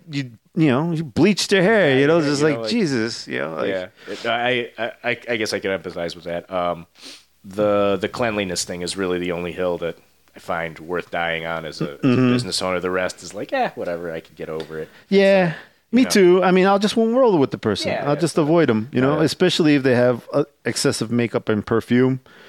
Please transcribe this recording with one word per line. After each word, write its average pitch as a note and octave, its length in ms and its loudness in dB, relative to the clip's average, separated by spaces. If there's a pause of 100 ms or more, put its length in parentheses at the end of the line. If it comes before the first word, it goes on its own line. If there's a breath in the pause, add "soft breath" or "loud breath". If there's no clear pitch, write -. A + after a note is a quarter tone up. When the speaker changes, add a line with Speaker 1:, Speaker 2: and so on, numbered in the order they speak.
(120)
Speaker 1:
you, C#3 220 -6 (240)
you D#3+ 120 4
know, D3 240 2
you D#3+ 120 -4
bleached F#3+ 480 2
your F#3+ 100 4
hair, F3+ 360 4
you C#3+ 100 4
know, E3 100 4
Speaker 2:
Yeah, D#3 60 2
Speaker 1:
just C#3+ 160 0
Speaker 2:
you D3+ 80 2
Speaker 1:
like, C#3+ 80 -2
Speaker 2:
know, - 60 -8
like, A2 80 -4
Speaker 1:
Jesus, C#3 580 -2
you C3 100 -6
know, D3+ 160 -6
like - 140 -4
Speaker 2:
yeah. F#2 180 -4 (220 loud breath)
It, G#2 180 -8
I, A#2+ 520 -2
I, A2+ 140 -6 (180)
I, A#2 80 -4 (100)
I A#2+ 80 -2
guess G#2+ 160 -4
I G2+ 80 -2
can G2 100 -4
empathize E2+ 460 -6
with E2 80 -18
that. E2+ 260 -8
Um, F2 360 -4 (580 loud breath)
the, G2+ 560 0
the G2+ 80 -4
cleanliness G#2 560 -4
thing F2 180 -10
is F2 140 -6
really F2+ 220 -2
the F2+ 140 -4
only E2+ 200 -6
hill F2 260 -4
that E2+ 180 -6 (400)
I - 40 -20
find E2 380 -8
worth E2+ 320 -8
dying E2 360 -4
on E2 180 -6
as D2+ 160 -10
a, C#2+ 120 -6
as C#2+ 100 -16
a C#3 40 0
Speaker 1:
Mm-hmm. B2+ 260 2
Speaker 2:
business A#2+ 300 -4
owner. F#2 180 -2
The F2+ 100 -2
rest F#2 320 -4
is F2 120 -18
like, A2 180 -12
"Eh, B3+ 240 -2
whatever, F2 360 -6
I E2 80 -10
could - 160 -20
get E2 140 -12
over D#2 280 -10
it." D#2 100 -10 (200 soft breath)
Speaker 1:
Yeah, G3 440 4
Speaker 2:
So, - 40 -10
you - 400 -6
Speaker 1:
me C4 80 6
Speaker 2:
know. - 60 -2
Speaker 1:
too. F#3 340 6
I F#3 60 4
mean, F#3 160 4
I'll G3+ 120 4
just G3+ 200 -2
won't A3+ 180 2
roll A3+ 220 4
with C3+ 120 2
the - 80 -8
person. - 340 -2
Speaker 2:
Yeah, A2 120 -4
Speaker 1:
I'll C#3+ 100 0
Speaker 2:
yeah. D3 60 -2
Speaker 1:
just E3 160 0
avoid D#3+ 320 4
'em, A2 240 0
you B2 80 0
know, C#3 180 2
Speaker 2:
Yeah. D#3+ 60 2
Speaker 1:
especially D#3+ 520 2
if C3 60 2
they C3 120 4
have, B2 400 2
uh, D3 100 2 (220)
excessive A#2 440 -2
makeup A#2+ 380 0
and G#2 160 0
perfume, B2 560 2 (280 loud breath)